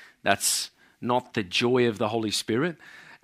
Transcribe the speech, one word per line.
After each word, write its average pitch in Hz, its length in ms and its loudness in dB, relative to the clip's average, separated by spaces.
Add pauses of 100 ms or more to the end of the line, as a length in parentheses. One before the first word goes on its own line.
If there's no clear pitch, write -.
(220)
that's - 480 0 (300)
not 123 340 -2
the 110 100 -2
joy 120 420 2
of 107 120 0
the 110 100 0
Holy 110 240 -2
Spirit." 147 460 -2 (460)